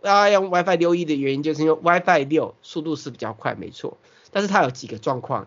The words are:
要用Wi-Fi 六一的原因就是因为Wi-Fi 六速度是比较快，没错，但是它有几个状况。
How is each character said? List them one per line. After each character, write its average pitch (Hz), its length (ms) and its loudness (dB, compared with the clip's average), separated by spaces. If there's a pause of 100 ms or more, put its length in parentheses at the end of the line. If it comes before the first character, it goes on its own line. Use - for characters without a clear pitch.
要 202 280 4
用 196 200 2
Wi-Fi 180 260 2
六 170 180 2
一 175 100 -2
的 151 100 0
原 139 200 0
因 143 80 -4
就 156 120 -2
是 147 80 -4
因 156 60 2
为 156 60 4
Wi-Fi 175 520 2
六 143 360 -2
速 - 180 -10
度 156 160 -6
是 135 140 -12
比 120 60 -18
较 110 160 -10
快， 110 220 -6
没 90 160 -14
错， - 280 -12 (320)
但 202 120 -2
是 208 60 -4
它 196 140 2
有 131 80 0
几 127 160 -14
个 110 120 -12
状 127 220 -4
况。 113 260 -8